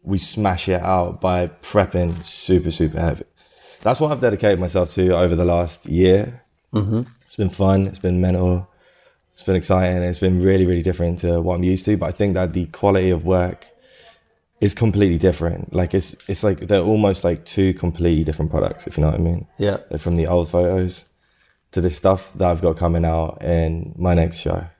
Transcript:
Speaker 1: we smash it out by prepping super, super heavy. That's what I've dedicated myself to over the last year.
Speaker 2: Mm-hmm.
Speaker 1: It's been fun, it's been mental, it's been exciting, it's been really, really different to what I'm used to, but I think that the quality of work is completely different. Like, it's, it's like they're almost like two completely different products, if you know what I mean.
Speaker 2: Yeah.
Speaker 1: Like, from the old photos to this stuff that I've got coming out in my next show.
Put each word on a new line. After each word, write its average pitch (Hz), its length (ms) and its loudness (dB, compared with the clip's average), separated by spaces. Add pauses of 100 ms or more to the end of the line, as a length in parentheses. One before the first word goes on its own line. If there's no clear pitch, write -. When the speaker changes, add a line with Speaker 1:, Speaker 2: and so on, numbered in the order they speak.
Speaker 1:
we 98 160 -2
smash 95 500 -2
it 90 120 0
out 87 400 0
by 90 260 0
prepping 87 760 -2
super, 87 460 0
super 78 300 -2
heavy. 80 240 -2 (580)
That's 131 180 0
what 151 120 2
I've 131 100 -4
dedicated 104 380 2
myself 90 320 0
to 92 240 2
over 87 200 2
the 85 100 2
last 87 420 0
year. 95 560 2 (300)
Speaker 2:
Mm-hmm. 110 300 -2 (220)
Speaker 1:
It's - 100 -20
been 98 140 0
fun, 98 380 2
it's 95 120 -12
been 90 220 0
mental, 90 480 0 (640)
it's - 100 -20
been 95 120 0
exciting, 90 480 0
it's 87 160 -4
been 92 240 2
really, 95 220 4
really 87 180 0
different 87 360 -2
to 85 220 0
what 87 140 0
I'm 87 80 -2
used 90 220 0
to, 107 120 2
but 82 100 -4
I 82 40 -4
think 101 240 0
that 90 180 -2
the 90 140 -4
quality 95 420 0
of 82 160 0
work 90 400 0 (960)
is 101 140 0
completely 98 420 2
different. 87 560 0
Like, 90 220 0
it's, - 200 -2 (140)
it's 98 140 -4
like 101 160 0
they're 95 220 0
almost 101 420 2
like 85 220 0
two 95 280 0
completely 85 500 0
different 76 280 -2
products, - 340 -2
if - 100 -12
you 78 60 0
know 78 80 4
what - 100 -2
I 90 40 0
mean. 87 240 -2 (100)
Speaker 2:
Yeah. 101 200 0 (120)
Speaker 1:
Like, 80 100 -6
from 85 180 -2
the 80 100 0
old 87 220 0
photos 90 560 0 (680)
to 92 100 -2
this 85 160 0
stuff 95 360 0
that 92 160 0
I've 82 120 0
got 82 160 0
coming 85 260 0
out 80 380 -2
in 82 560 -2
my 87 160 2
next 82 240 2
show. 87 300 -4 (120)